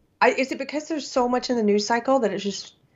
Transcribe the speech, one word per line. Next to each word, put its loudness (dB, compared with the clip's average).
I, 6
is 0
it -4
because -8
there's -6
so 0
much -2
in -2
the 2
news 2
cycle 2
that 0
it's -4
just, -8